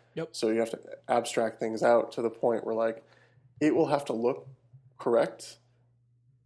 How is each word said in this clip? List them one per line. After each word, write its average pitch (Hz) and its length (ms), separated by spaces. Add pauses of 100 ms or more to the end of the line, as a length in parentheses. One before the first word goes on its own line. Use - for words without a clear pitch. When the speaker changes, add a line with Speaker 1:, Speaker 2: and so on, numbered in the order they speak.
(140)
Speaker 1:
Yep. 160 160
Speaker 2:
So 110 200
you 113 100
have 113 100
to - 100 (280)
abstract 120 500
things 110 240
out 120 300
to 123 100
the 113 80
point 113 340
where, 113 120
like, 113 260 (580)
it 151 140
will 156 120
have 143 180
to 135 80
look 117 340 (520)
correct, - 580 (880)